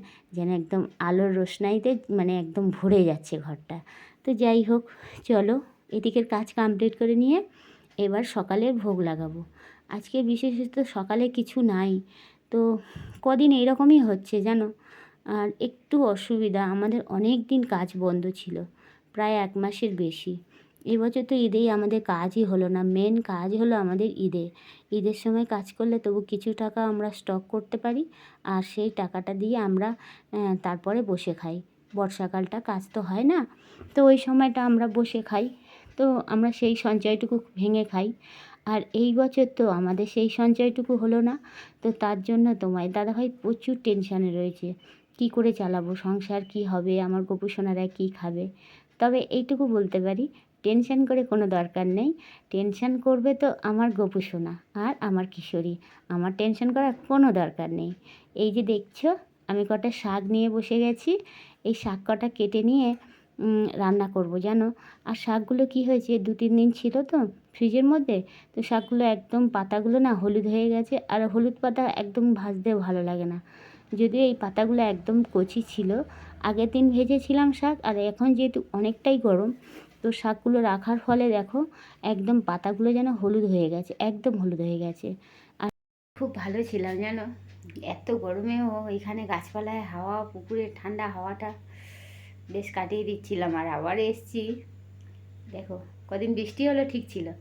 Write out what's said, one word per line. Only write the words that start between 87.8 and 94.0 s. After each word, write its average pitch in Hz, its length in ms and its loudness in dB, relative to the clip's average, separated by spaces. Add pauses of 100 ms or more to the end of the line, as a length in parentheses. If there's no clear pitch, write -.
এত - 300 -10
গরমেও 226 540 -4 (200)
এখানে 208 380 -8
গাছপালায় 214 580 -8
হাওয়া, 185 400 -8
পুকুরের 214 520 -8
ঠান্ডা 214 320 -8
হাওয়াটা 196 420 -10 (960)
বেশ 202 240 -10
কাটিয়ে 202 320 -6
দিচ্ছিলাম। 202 520 -4
আর 165 120 -4
আবার 160 320 -4